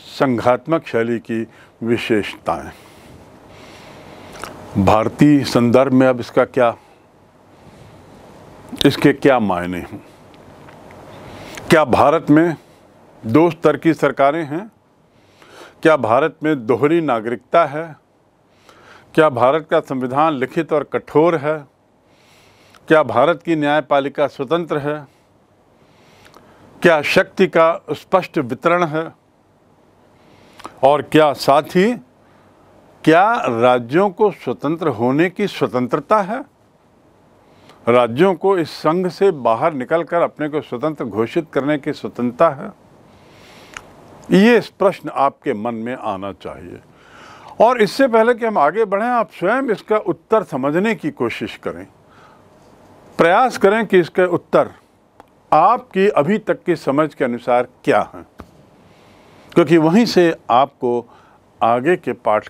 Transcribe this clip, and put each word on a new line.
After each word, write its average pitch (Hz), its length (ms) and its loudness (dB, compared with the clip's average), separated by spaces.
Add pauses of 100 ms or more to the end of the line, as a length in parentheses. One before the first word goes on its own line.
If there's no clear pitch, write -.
(200)
संघात्मक 123 680 -2
शैली 117 320 -2
की 113 280 -8 (360)
विशेषताएं। 104 880 -4 (2250)
भारतीय 117 580 4
संदर्भ 123 500 2
में 131 140 4
अब 123 120 0
इसका 123 260 0
क्या, 120 300 0 (2000)
इसके 139 280 2
क्या 131 260 2
मायने 90 380 -4
हैं? 87 280 -14 (1600)
क्या 156 160 6
भारत 143 440 2
में 156 260 4 (720)
दो 151 260 4
स्तर 147 260 0
की 160 160 0
सरकारें 143 520 0
हैं? 170 260 -12 (1120)
क्या 156 140 4
भारत 127 460 0
में 139 240 -4
दोहरी 147 340 0
नागरिकता 120 640 -2
है? 151 300 -12 (1200)
क्या 156 140 4
भारत 135 420 0
का 160 80 2
संविधान 143 540 -2
लिखित 151 400 -6
और 139 100 0
कठोर 156 520 0
है? 147 320 -6 (1200)
क्या 156 160 4
भारत 135 400 0
की 165 120 -2
न्यायपालिका 143 720 -2
स्वतंत्र 151 500 -4
है? 147 300 -8 (1700)
क्या 165 200 4
शक्ति 185 460 0
का 165 340 2 (100)
स्पष्ट - 460 -4
वितरण 165 460 -2
है? 160 280 -6 (1700)
और 139 180 4
क्या 151 320 4
साथ 143 300 2
ही, 202 300 0 (1120)
क्या 180 300 4 (140)
राज्यों 127 640 2
को 202 220 0
स्वतंत्र 156 560 -6
होने 127 420 0
की 196 180 -4
स्वतंत्रता 131 760 -2
है? 226 220 -8 (1500)
राज्यों 123 460 2
को 190 220 0
इस 156 140 -4
संघ 175 360 -2
से 196 240 0
बाहर 131 420 0
निकलकर 160 480 -2
अपने 151 280 -4
को 147 120 -4
स्वतंत्र 143 440 -8
घोषित 117 480 -4
करने 143 240 -2
की 143 160 -8
स्वतंत्रता 123 560 -2
है? - 320 -14 (1500)
ये 208 280 6 (200)
प्रश्न 180 300 -2
आपके 135 440 -2
मन 113 220 -6
में 117 200 -8
आना 101 380 -8
चाहिए। - 460 -16 (840)
और 233 200 4
इससे 269 260 2
पहले 226 260 2
कि 233 120 -6
हम 214 120 -2
आगे 170 280 0
बढ़ें, 196 220 -4
आप 240 240 -2
स्वयं 233 320 -2
इसका 214 340 -4
उत्तर 208 460 -2
समझने 165 520 -2
की 151 160 -8
कोशिश 117 460 -6
करें, 87 300 -12 (1300)
प्रयास 196 400 2
करें 208 280 0
कि 185 140 2
इसका 180 260 0
उत्तर 165 440 -2 (840)
आपकी 196 560 2
अभी 175 280 0
तक - 260 -6
की 170 120 -2
समझ 147 380 -2
के 143 120 -4
अनुसार 123 420 -2 (160)
क्या 107 180 2 (140)
है, 85 100 -20 (1300)
क्योंकि 165 260 2
वहीं 165 280 4
से 170 300 2 (140)
आपको 120 560 0 (580)
आगे 123 320 0
के - 180 -8
पाठ 107 360 -2